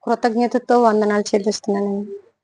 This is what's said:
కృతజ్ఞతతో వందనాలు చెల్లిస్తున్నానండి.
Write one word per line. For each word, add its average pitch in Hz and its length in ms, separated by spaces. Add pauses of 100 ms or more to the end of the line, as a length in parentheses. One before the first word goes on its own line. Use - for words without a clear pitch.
కృతజ్ఞతతో 240 760
వందనాలు 214 400
చెల్లిస్తున్నానండి. 202 880 (320)